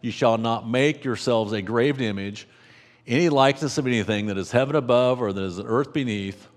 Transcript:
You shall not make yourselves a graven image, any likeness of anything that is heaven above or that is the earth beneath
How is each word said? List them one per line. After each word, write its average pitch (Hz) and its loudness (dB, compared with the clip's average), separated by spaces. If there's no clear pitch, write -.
You 120 -4
shall 113 4
not 117 -2
make 139 0
yourselves 113 0
a 107 -2
graven 123 0
image, 101 -6
any 160 2
likeness 139 2
of 135 0
anything 107 0
that 98 -2
is 92 -6
heaven 135 2
above 127 2
or 104 -2
that 98 -4
is 90 -6
the 98 -8
earth 139 0
beneath 104 -6